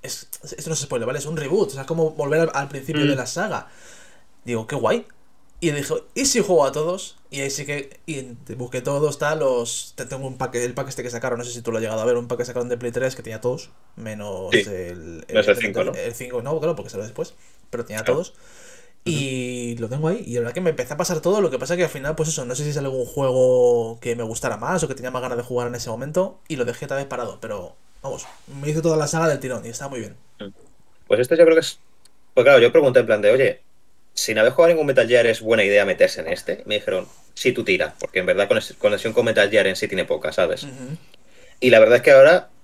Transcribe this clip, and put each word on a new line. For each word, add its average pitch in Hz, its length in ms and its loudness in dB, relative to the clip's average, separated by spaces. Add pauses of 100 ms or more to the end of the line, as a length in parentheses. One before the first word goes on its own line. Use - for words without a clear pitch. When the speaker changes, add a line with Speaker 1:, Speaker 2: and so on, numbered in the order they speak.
Speaker 1:
es, - 260 -14 (280)
esto 156 120 -12
no 160 60 -2
se 143 100 -6
spoiler, 117 220 -4
¿vale? 139 120 -4
Es 135 60 -8
un 156 120 -6
reboot, 151 320 0
o - 20 -12
sea, 139 100 -10
es 131 60 -10
como 160 240 0
volver 156 300 0
al, 160 120 2
al 139 160 -2
principio 147 360 -2
Speaker 2:
Mm. - 20 4
Speaker 1:
de 143 80 2
la 127 120 -4
saga". 180 400 -6 (760)
Digo, 113 220 -4
"Qué 143 80 -6
guay". 127 320 0 (540)
Y 165 100 0
dije, 147 240 -4 (200)
"¿Y 269 120 -2
si 240 140 2
juego 165 240 4
a 135 80 0
todos?". 165 440 -6 (140)
Y 139 100 -8
ahí 139 100 -4
sí 147 140 -8
que, 143 420 -10
y 143 160 -8
te 120 320 -14
busqué 123 260 -8
todos, 143 380 -2
tal, 156 200 -2
los, 123 580 -2
te 131 80 -10
tengo 135 220 -10
un 127 100 -10
pack, 127 180 -4
el 123 200 -2
pack 131 140 -6
este 131 140 -10
que 123 80 -8
sacaron, 120 280 -4
no 120 60 -8
sé 120 80 -10
si 120 100 -12
tú 117 80 -4
lo 113 80 -2
has 110 40 -4
llegado 110 180 -4
a 110 40 -2
ver, 120 120 2
un 120 120 -4
pack 120 100 -4
que 120 60 -2
sacaron 120 240 -6
de 120 80 -4
Play 120 160 -6
tres 131 220 -2
que - 80 -16
tenía 113 180 -12
todos, 127 300 -4 (260)
menos 104 720 -4
Speaker 2:
Sí, - 0 -
Speaker 1:
el, 87 640 -10
Speaker 2:
menos 107 160 2
el 101 100 4
Speaker 1:
el, - 0 -
Speaker 2:
cinco, 95 260 -2
¿no? 92 220 -4
Speaker 1:
el 117 100 -8
cinco, 123 280 -8
no, 151 160 -4
claro, 160 160 -2
porque 98 160 -12
salió 101 140 -8
después, 123 300 -10 (360)
pero 117 140 -8
tenía 110 200 -8
Speaker 2:
Claro. - 0 -
Speaker 1:
todos. 160 280 -2 (760)
Speaker 2:
Ujú. 147 180 -2
Speaker 1:
Y 123 540 -6
lo 113 100 -6
tengo 147 180 -2
ahí, 202 180 -2
y 120 100 -8
la 120 60 0
verdad 120 120 -4
que 180 80 -6
me 175 80 0
empecé 147 240 -4
a 147 40 -10
pasar 170 220 -2
todo, 190 220 2
lo 175 100 2
que 131 80 -2
pasa 151 160 -2
que 180 80 0
al 156 60 0
final, 147 260 -6
pues 156 140 -2
eso, 147 160 -6
no 123 100 -6
sé 147 80 -4
si 147 80 -4
sale 139 160 -4
algún 131 180 -2
juego 127 920 2
que 117 160 -4
me 117 80 -6
gustara 113 340 -4
más 147 260 -2
o 156 40 -4
que 135 80 -6
tenía 127 160 -10
más 127 100 -4
ganas 123 160 -4
de 120 60 -6
jugar 120 240 -4
en 123 80 -8
ese 117 140 -10
momento, 151 580 -4
y 160 80 -6
lo 127 100 -2
dejé 117 220 -8
tal 139 120 -4
vez 139 80 -8
parado, 120 340 -10
pero, 101 340 -12 (260)
vamos, - 240 -10 (220)
me 139 220 -8
hice 156 120 0
toda 160 160 4
la 147 100 0
saga 165 200 2
del 143 120 2
tirón 123 260 -8
y 117 40 -12
está 139 200 -10
muy 131 100 -10
bien. 101 160 -12 (240)
Speaker 2:
Mm. 101 100 -12 (580)
Pues 104 140 2
esto 127 140 2
yo - 100 10
creo 165 100 8
que 160 60 4
es, - 220 -8 (500)
pues 123 120 4
claro, 135 160 10
yo 120 100 6
pregunté 131 300 6
en 113 40 2
plan 110 160 2
de, 104 100 6
"Oye, 127 340 2 (480)
sin - 260 -4
haber 113 140 6
jugado 170 200 6
ningún 156 140 0
Metal 123 200 4
Gear, 120 200 6
¿es 110 140 0
buena 110 220 2
idea 101 220 4
meterse 92 360 2
en 80 80 -6
este?". - 360 -6
Me 104 100 -4
dijeron, 95 340 -4 (260)
"Sí, - 180 0
tú 117 100 -4
tira", 87 360 -2
porque - 200 -4
en 90 80 -4
verdad 95 220 2
conex-, - 280 0
conexión 104 360 0
con 117 120 2
Metal 107 240 2
Gear 101 180 4
en 95 80 -2
sí 107 120 -4
tiene 92 180 -4
poca, 78 280 -4
¿sabes? 90 360 -2
Speaker 1:
Ujú. 131 280 -12 (640)
Speaker 2:
Y 127 100 6
la 113 80 10
verdad 113 180 8
es 120 60 4
que 151 80 8
ahora 143 400 8 (120)